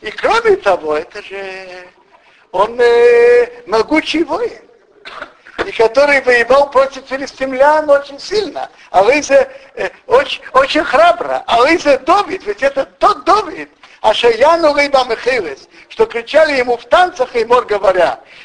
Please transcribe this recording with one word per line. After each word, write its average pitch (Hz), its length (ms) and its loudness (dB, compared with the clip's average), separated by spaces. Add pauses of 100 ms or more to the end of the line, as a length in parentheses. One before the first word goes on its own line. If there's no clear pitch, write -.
И 214 100 -10
кроме 427 460 0
того, 156 400 -2
это 175 240 -10
же 190 680 -16 (640)
он, 226 280 -2
э, 240 880 4
могучий 285 560 -2
воин, 349 400 -6 (1000)
и 196 60 -10
который 269 500 0
воевал 247 480 2
против 269 360 -2
филистимлян 269 840 -2
очень 277 300 0
сильно. 302 500 -6 (200)
А 185 140 2
вы 294 180 2
за, 269 280 2 (260)
э, - 140 -6 (180)
очень, - 340 0 (120)
очень 277 300 2
храбро. 311 640 0
А 233 160 0
вы 320 160 2
за 285 220 2
Давид, 370 460 -2
ведь 208 180 -6
это 277 220 -2
тот - 380 -2
Давид, 330 460 -2 (320)
а 214 120 0
Шаяну 285 640 2
Рейба 277 300 0
Михайлес, 220 640 -6 (200)
что 220 160 -2
кричали 277 520 0
ему 247 200 -2
в - 80 -18
танцах, 330 500 0
и 226 100 0
мор 240 200 2
говоря: 185 540 0 (260)